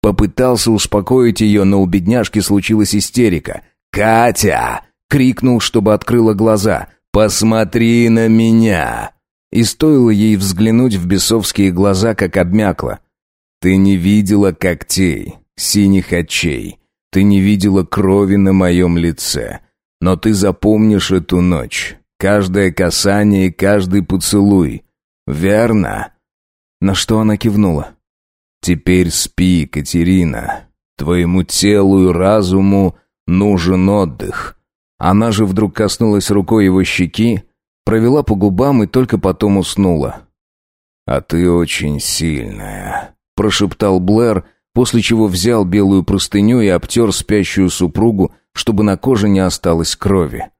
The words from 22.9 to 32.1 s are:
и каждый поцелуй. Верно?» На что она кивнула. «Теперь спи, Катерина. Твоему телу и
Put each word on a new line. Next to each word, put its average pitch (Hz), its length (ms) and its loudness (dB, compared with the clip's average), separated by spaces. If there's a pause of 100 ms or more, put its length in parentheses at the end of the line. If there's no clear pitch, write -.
и 90 60 -2
каждый 98 500 0
поцелуй. 95 840 0 (440)
Верно?» 95 840 -2 (680)
На 95 140 0
что 110 260 -2
она 107 160 0
кивнула. 101 580 -2 (680)
«Теперь 90 460 0
спи, 87 560 0
Катерина. 82 1000 -2 (320)
Твоему 87 460 -2
телу 98 680 2
и 90 60 2